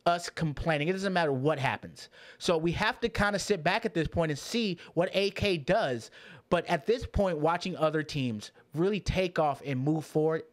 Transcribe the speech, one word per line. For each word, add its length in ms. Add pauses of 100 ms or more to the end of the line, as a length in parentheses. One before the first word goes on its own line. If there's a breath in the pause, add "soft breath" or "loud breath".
us 240
complaining. 560
It 60
doesn't 200
matter 200
what 260
happens. 520 (280 loud breath)
So 180
we 140
have 300
to 80
kinda 320
sit 240
back 200
at 80
this 140
point 240
and 80
see 400 (160 loud breath)
what 180
A 180
K 260
does. 560 (360 loud breath)
But 180
at 200
this 200
point, 320
watching 380
other 280
teams 480 (200 soft breath)
really 280
take 400
off 260
and 140
move 240
forward, 480